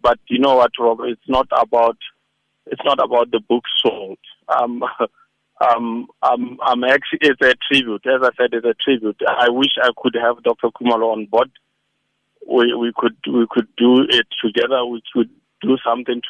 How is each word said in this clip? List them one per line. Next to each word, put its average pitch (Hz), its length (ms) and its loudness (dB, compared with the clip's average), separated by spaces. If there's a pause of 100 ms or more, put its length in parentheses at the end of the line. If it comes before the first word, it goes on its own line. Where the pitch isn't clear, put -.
But 120 160 2 (120)
you 123 100 0
know 135 160 4
what, 120 240 4
Rob? 117 220 2
It's 120 260 -8
not 131 240 2
about, 117 460 2 (720)
it's 135 180 -8
not 135 180 0
about 120 280 0
the - 100 0
books - 280 -2 (140)
sold. 101 340 -4 (300)
Um, 120 340 -2 (420)
<laughs> - 460 -4
um, 117 380 -2 (140)
um, 123 420 -2
I'm 123 220 0
actually, 135 360 0
it's 143 200 -2
a 131 120 4 (160)
tribute. 123 360 -2
As 131 160 0
I 127 160 2
said, 123 160 0
it's 117 120 -2
a 117 160 0
tribute. 110 460 -2
I 120 220 0
wish 127 240 0 (100)
I 123 140 2
could 117 180 -8
have 117 280 -2
Doctor 117 260 0
Khumalo 113 420 0
on 110 140 -6
board. 113 260 0 (1000)
We, 120 260 4
we 120 200 -4
could, 117 220 -2 (100)
we 123 220 2
could 113 260 -2
do 127 320 4
it 117 200 0 (140)
together. 120 440 -2
We 120 160 -8 (120)
could 117 160 0 (320)
do 127 240 2
something 120 440 -2